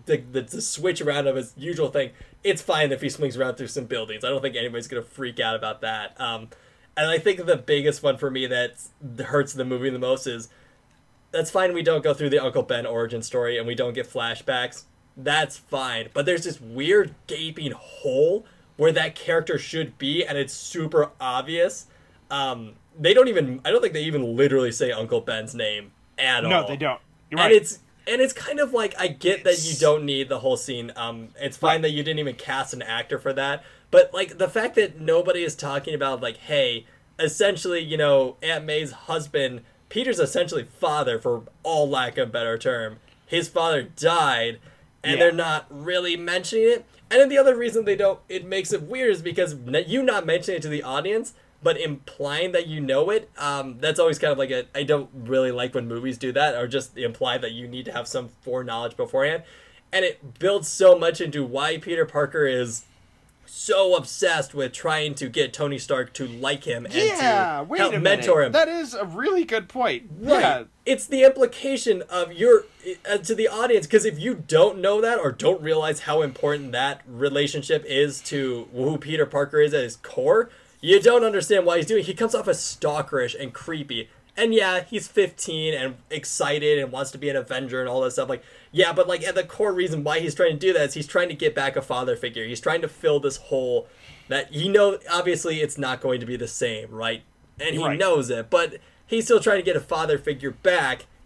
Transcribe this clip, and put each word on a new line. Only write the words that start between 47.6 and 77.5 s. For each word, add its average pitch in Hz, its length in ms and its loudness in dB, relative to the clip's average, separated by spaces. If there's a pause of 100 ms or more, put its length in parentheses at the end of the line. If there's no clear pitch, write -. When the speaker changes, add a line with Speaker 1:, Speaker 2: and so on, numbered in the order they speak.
Speaker 1:
they 202 120 2
don't, 196 320 2
it 185 160 -8
makes 190 280 -4
it 170 100 -2
weird 240 280 0
is 175 120 0
because 170 300 -2
n-, 139 340 -2
you 240 160 0
not 214 220 0
mentioning 170 340 -2
it 143 40 -8
to 151 60 -10
the 147 140 -6
audience, 190 520 -4 (280)
but 156 180 2
implying 151 720 -6
that 170 140 0
you 156 140 -6
know 143 300 2
it, 214 280 -2
um, 139 420 -4
that's 156 180 2
always 165 200 4
kind 156 120 2
of 135 80 2
like 135 120 0
a, 123 240 -2
I 143 80 -4
don't 143 320 0
really 127 360 0
like 123 240 -4
when 117 140 -2
movies 117 300 -6
do 131 140 -6
that, 143 220 2
or 120 140 -4
just 131 300 -6
imply 123 400 -4
that 117 140 -6
you 120 140 -12
need 123 200 -12
to 110 60 -10
have 120 140 -6
some 123 220 -8 (140)
foreknowledge 120 540 -6
beforehand. 139 460 -2 (500)
And 185 120 2
it 143 340 -6
builds 190 300 0
so 180 300 8
much 165 220 0
into 147 240 -4
why 143 340 -2
Peter 165 260 -2
Parker 151 420 0
is 123 380 -2 (640)
so 190 500 2
obsessed 160 580 -2
with 131 180 -4
trying 151 420 -2
to 143 140 -8
get 147 240 0
Tony 143 260 -4
Stark 127 360 -4
to 135 120 -8
like 135 380 -6
him 120 200 -6
and 156 100 -10
Speaker 2:
Yeah, 247 640 2
Speaker 1:
to 147 60 -6
Speaker 2:
wait 285 140 -4
Speaker 1:
help 202 160 2
Speaker 2:
a 196 60 0
Speaker 1:
mentor 196 360 4
Speaker 2:
minute. 143 100 4
Speaker 1:
him. 117 60 -2
Speaker 2:
That 311 160 4
is 320 240 -6
a 208 120 -6
really 269 400 -2
good 214 240 -4
point. 226 420 -2 (100)
Speaker 1:
Right. 277 200 4
Speaker 2:
Yeah. 139 240 2 (200)
Speaker 1:
It's - 220 0
the 262 160 4
implication 262 880 4
of 175 220 -2
your, 220 340 6 (420)
uh, 202 100 0
to 208 160 -4
the 220 140 2
audience, 226 380 2
'cause 214 180 4
if 175 140 -2
you 240 160 -4
don't 175 440 4
know 202 220 2
that 226 180 2
or 147 140 0
don't 160 300 0
realize 156 380 0
how 156 220 0
important 143 500 -4
that 135 360 -2
relationship 143 800 0